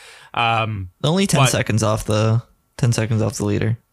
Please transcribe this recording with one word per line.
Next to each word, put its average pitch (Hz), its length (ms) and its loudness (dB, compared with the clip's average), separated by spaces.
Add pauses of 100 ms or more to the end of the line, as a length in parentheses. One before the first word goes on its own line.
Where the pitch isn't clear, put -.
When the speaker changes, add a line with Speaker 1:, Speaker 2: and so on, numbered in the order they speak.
(340)
Speaker 1:
Um, 110 560 -2 (120)
Speaker 2:
Only 185 240 0
ten 156 140 2
Speaker 1:
but 131 100 6
Speaker 2:
seconds 107 320 0
off 107 220 0
the, 110 380 2 (340)
ten 120 160 0
seconds 110 300 -2
off 107 160 -2
the 104 60 -4
leader. 104 340 -2 (140)